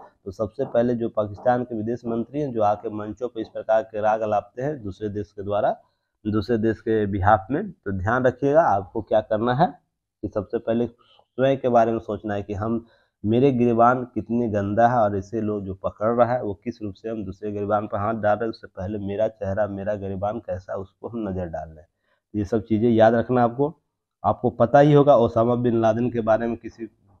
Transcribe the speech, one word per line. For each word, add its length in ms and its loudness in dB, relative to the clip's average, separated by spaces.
तो 60 -12
सबसे 340 -6
पहले 300 0
जो 140 -4
पाकिस्तान 560 -2
के 120 -10
विदेश 300 -6
मंत्री 340 -4
हैं 120 -4
जो 100 -2
आके 280 0
मंचों 380 -8
पर 120 -10
इस 80 -6
प्रकार 340 0
के 180 -8
राग 200 0
अलापते 420 -4
हैं 200 -6
दूसरे 260 -8
देश 240 -8
के 100 -12
द्वारा, 340 -2
दूसरे 320 0
देश 220 0
के 260 0
बिहाफ 440 2
में, 200 -4
तो 220 -10
ध्यान 340 0
रखिएगा 360 2
आपको 400 0
क्या 180 2
करना 340 0
है 200 2
कि 60 -6
सबसे 300 -6
पहले 280 0
स्वयं 680 -4
के 120 -2
बारे 240 4
में 60 -2
सोचना 360 -6
है 80 -4
कि 120 -8
हम, 320 -4
मेरे 280 4
गिरबान 520 4
कितने 440 -4
गंदा 400 2
है 80 2
और 200 2
इसे 240 -6
लोग 240 -4
जो 100 -8
पकड़ 400 -4
रहा 200 2
है 80 -4
वो 120 -6
किस 280 -12
रूप 120 -8
से 160 -10
हम 140 -8
दूसरे 280 -10
गिरबान 340 -2
पर 120 -6
हाथ 160 -2
डाल 240 2
रहे 60 -4
हैं, 60 -4
उससे 160 -14
पहले 320 -8
मेरा 300 -2
चेहरा, 380 -4
मेरा 280 -4
गिरबान 440 -6
कैसा, 380 -8
उसको 320 -12
हम 200 -6
नज़र 180 -6
डाल 220 -10
रहे 120 -20
हैं। 80 -20
ये 80 -2
सब 200 -4
चीज़ें 260 0
याद 240 6
रखना 300 2
आपको। 320 -2
आपको 260 0
पता 280 2
ही 140 8
होगा 240 8
ओसामा 380 2
बिन 260 0
लादेन 300 2
के 100 -4
बारे 260 0
में, 100 -4
किसी, 300 -14